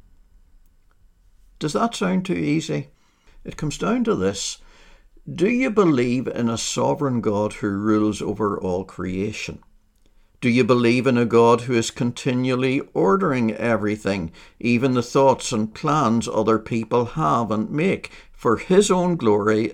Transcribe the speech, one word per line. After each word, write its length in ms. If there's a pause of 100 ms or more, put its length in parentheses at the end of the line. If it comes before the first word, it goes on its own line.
(1600)
Does 160
that 200
sound 300
too 80
easy? 560 (560)
It 140
comes 180
down 280
to 120
this. 420 (760)
Do 160
you 220
believe 560
in 220
a 80
sovereign 640
God 320
who 160
rules 540
over 360
all 260
creation? 760 (840)
Do 80
you 160
believe 420
in 120
a 80
God 360
who 120
is 180
continually 880 (140)
ordering 580
everything, 800 (260)
even 360
the 80
thoughts 500
and 200
plans 540
other 320
people 460
have 460
and 200
make? 400 (320)
For 140
his 340
own 240
glory 600